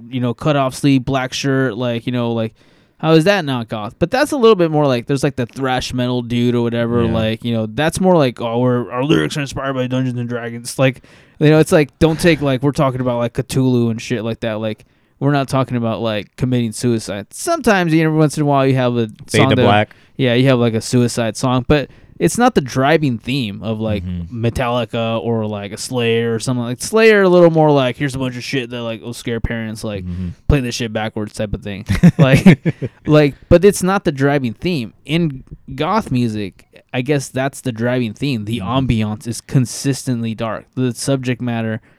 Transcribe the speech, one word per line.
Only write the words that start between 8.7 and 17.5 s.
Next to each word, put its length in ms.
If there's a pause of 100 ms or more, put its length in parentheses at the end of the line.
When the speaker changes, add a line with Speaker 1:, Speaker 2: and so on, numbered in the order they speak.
Speaker 1:
our 120
lyrics 320
are 40
inspired 340
by 140
Dungeons 300
and 100
Dragons." 500
Like, 240 (380)
you 100
know, 80
it's 140
like, 260
don't 220
take, 200
like, 220
we're 100
talking 280
about, 180
like, 160
Cthulhu 560
and 100
shit 220
like 180
that. 200
Like, 240 (340)
we're 140
not 160
talking 280
about, 260
like, 340
committing 360
suicide. 600
Sometimes, 600